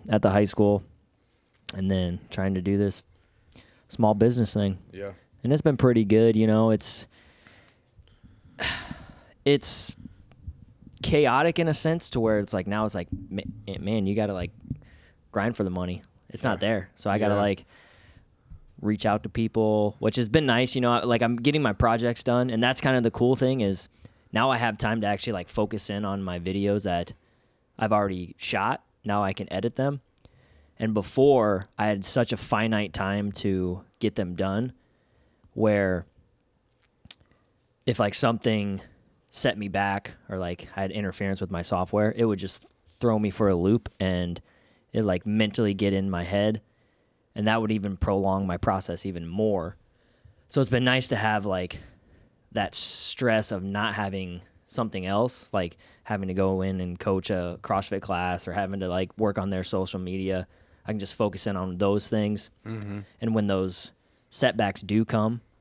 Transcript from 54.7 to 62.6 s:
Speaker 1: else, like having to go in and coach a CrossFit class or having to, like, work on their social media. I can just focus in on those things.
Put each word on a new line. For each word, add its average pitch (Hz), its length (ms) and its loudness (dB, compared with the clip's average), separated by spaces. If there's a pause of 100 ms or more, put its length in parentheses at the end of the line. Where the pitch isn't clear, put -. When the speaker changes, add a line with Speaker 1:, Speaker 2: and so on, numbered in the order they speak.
Speaker 1:
else, 104 480 0
like 90 240 -2 (280)
having 98 240 -4
to 92 60 -4
go 95 280 2
in 95 180 -2
and 87 180 -6
coach 95 320 -2
a 87 320 -4
CrossFit 98 400 -2
class 90 440 -4
or 87 60 -8
having 98 280 -4
to, 92 80 -2
like, 92 300 -2
work 104 200 0
on 95 120 -2
their 92 140 -2
social 95 340 -4
media. 92 480 -4 (400)
I 117 60 -4
can 107 80 -4
just - 160 -6
focus 98 320 -2
in 98 80 -2
on 90 220 -4
those 101 300 2
things. 104 420 -2 (140)